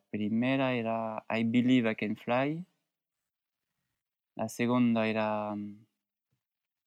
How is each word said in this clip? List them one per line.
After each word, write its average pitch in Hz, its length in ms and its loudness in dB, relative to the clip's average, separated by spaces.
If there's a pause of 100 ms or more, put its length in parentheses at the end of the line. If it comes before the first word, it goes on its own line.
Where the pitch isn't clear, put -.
primera 123 640 0
era 113 560 -4
I 113 140 0
Believe 120 480 4
I 107 40 -4
Can 107 200 -4
Fly. 139 480 -2 (1700)
La 113 120 -6
segunda 120 600 2
era, 107 480 -2
mm, 104 300 -10 (1000)